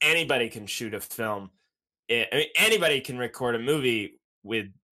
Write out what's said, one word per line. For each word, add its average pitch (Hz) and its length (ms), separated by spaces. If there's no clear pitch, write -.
anybody 147 480
can 104 180
shoot 107 260
a 104 60
film. 101 520
I, 113 220
I 117 40
mean, 147 120
anybody 175 420
can 127 180
record 120 380
a 113 40
movie 123 600
with, 104 240